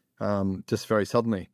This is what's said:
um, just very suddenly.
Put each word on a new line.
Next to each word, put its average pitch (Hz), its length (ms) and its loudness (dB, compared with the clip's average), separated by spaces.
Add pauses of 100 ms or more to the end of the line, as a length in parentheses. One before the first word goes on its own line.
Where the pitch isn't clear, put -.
(200)
um, 98 480 0
just - 200 -2
very 107 180 2
suddenly. 113 480 0